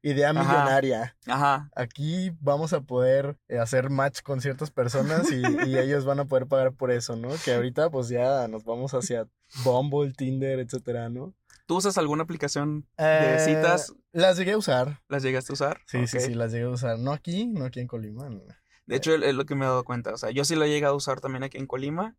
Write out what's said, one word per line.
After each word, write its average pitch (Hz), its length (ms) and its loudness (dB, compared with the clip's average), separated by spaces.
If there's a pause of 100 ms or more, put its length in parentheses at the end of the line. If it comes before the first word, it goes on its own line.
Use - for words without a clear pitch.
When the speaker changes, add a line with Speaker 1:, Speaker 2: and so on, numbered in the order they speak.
Speaker 1:
idea 143 300 2
Speaker 2:
Ajá. 156 120 2
Speaker 1:
millonaria. 135 800 2
Speaker 2:
Ajá. 143 500 2
Speaker 1:
Aquí 160 640 -4
vamos 147 340 0
a 151 80 0
poder, 131 560 2 (100)
eh, 120 120 -4
hacer 127 300 0
match 135 320 0
con 135 180 -4
ciertas 135 320 -4
personas 139 600 0
y, 127 100 0 (260)
y 131 100 2
Speaker 2:
<laughs> - 20 4
Speaker 1:
ellos 135 260 2
van 139 140 0
a 143 60 -2
poder 131 220 0
pagar 131 260 2
por 127 180 -2
eso", 120 240 -2
¿no? 117 140 -8 (140)
Que 127 100 2
ahorita, 127 380 2
pues, 127 180 -2
ya 123 380 2
nos 110 180 -8
vamos 123 280 -4
hacia 117 340 -2 (360)
Bumble, 135 500 2
Tinder, 135 460 -2
etcétera, 120 500 -6
¿no? 131 240 -10 (320)
Speaker 2:
¿Tú 165 120 0
usas 190 200 0
alguna 151 240 0
aplicación 151 640 -4 (100)
de 156 420 4
Speaker 1:
Eh, - 20 4
Speaker 2:
citas? 156 560 2 (160)
Speaker 1:
las 175 260 6
llegué 185 140 0
a 214 80 2
usar. 139 480 0
Speaker 2:
¿Las 139 160 -2
llegaste 131 280 -2
a 139 40 -4
usar? 143 320 -2
Speaker 1:
Sí, 123 180 0
sí, 120 120 -4
Speaker 2:
Ok. 123 60 0
Speaker 1:
sí, 127 120 -2
las 117 160 -2
llegué 117 140 -2
a 123 40 -2
usar. 120 300 -2
No 131 120 -2
aquí, 175 360 -4
no 180 180 -4
aquí 123 140 -8
en 123 80 -6
Colima, 113 420 -10
no. 101 120 -12 (440)
Speaker 2:
De - 80 -6
Speaker 1:
Eh. 131 60 0
Speaker 2:
hecho, 160 160 4
es, 156 80 0
es 139 100 4
lo 143 140 -2
que 147 80 -4
me 135 100 0
he - 20 0
dado 127 160 0
cuenta. 120 300 -6
O 117 40 -8
sea, 110 120 -6
yo 139 160 -2
sí 160 100 0
lo 156 100 4
he 151 40 2
llegado 147 240 2
a 143 40 0
usar 139 240 -4
también 131 220 -6
aquí 135 140 -10
en 135 80 -8
Colima 151 540 -4